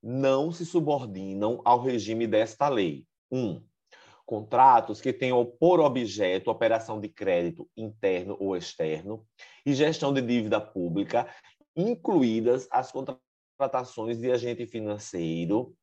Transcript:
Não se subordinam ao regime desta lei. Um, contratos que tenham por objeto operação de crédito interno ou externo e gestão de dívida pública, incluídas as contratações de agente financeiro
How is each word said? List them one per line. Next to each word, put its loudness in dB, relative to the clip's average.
Não 2
se -8
subordinam -2
ao 6
regime -2
desta 0
lei. -2
Um, -4
contratos 4
que -2
tenham 2
por 4
objeto 0
operação 0
de -10
crédito -2
interno -4
ou -2
externo -6
e 2
gestão 2
de 2
dívida 0
pública, -4
incluídas 2
as -2
contratações -6
de 0
agente -2
financeiro -4